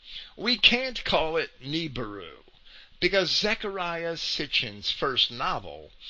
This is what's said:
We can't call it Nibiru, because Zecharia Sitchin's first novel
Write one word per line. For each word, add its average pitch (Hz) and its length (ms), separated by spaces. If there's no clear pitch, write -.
We 226 200
can't 247 460
call 160 340
it 147 140
Nibiru, 120 800
because 175 320
Zecharia 175 840
Sitchin's 117 720
first 131 400
novel 117 600